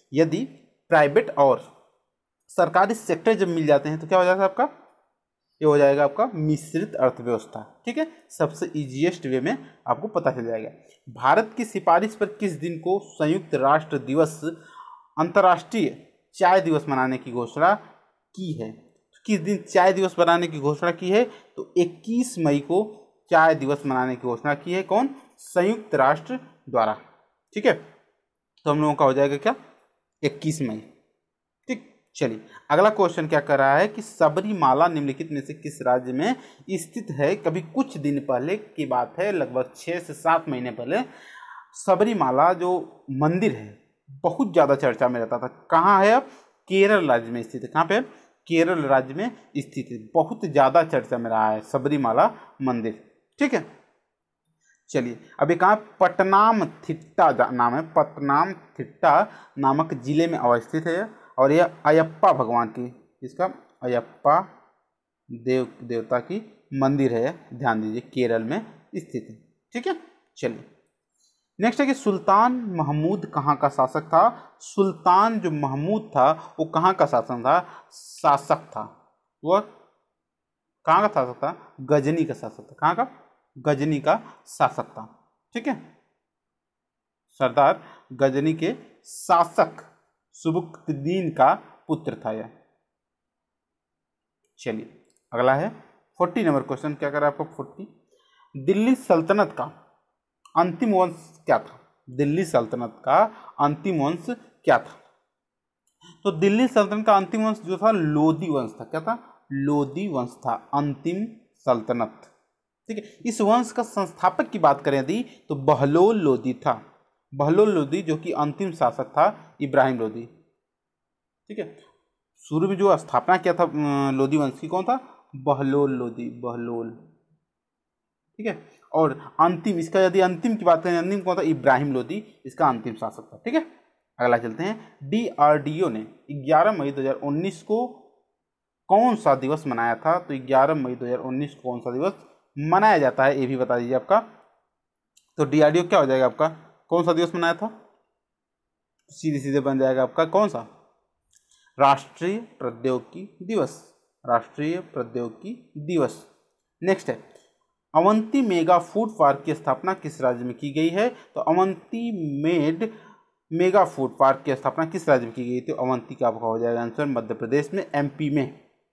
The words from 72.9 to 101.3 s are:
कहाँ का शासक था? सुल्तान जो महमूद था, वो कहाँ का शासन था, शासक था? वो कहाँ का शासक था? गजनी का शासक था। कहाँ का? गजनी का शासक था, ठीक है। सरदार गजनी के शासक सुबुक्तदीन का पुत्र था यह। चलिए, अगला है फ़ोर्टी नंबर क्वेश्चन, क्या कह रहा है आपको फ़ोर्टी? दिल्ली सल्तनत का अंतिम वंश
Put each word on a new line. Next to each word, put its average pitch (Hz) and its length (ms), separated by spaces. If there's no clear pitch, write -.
कहाँ 143 300
का 143 120
शासक 139 320
था? 170 440
सुल्तान 190 800
जो 170 100
महमूद 151 640
था, 151 420
वो 160 60
कहाँ 165 300
का 160 120
शासन 123 360
था, 170 260
शासक - 760
था? 110 120
वो 185 160
कहाँ 190 220
का - 0
शासक 123 300
था? - 420
गजनी 147 440
का 143 100
शासक - 360
था। - 100
कहाँ 165 140
का? 247 140
गजनी 147 420
का 175 220
शासक - 360
था, - 520
ठीक 311 140
है। 160 280
सरदार 139 560
गजनी 139 420
के 160 200
शासक - 960
सुबुक्तदीन 160 1000
का 170 240
पुत्र 147 260
था 110 60
यह। 110 180
चलिए, 113 460
अगला 127 220
है 175 160
फ़ोर्टी 180 260
नंबर 139 180
क्वेश्चन, 143 320
क्या 143 160
कह 147 80
रहा 147 120
है 147 60
आपको 156 80
फ़ोर्टी? - 640
दिल्ली 208 300
सल्तनत 185 580
का - 320
अंतिम 180 360
वंश 180 540